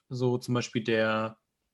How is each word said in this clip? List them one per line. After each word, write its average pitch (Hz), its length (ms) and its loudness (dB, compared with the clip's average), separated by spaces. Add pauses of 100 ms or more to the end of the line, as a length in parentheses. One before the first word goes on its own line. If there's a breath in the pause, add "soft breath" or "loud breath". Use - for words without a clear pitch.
So 123 280 0
zum 127 160 -4
Beispiel 120 300 -2
der 110 540 0 (360)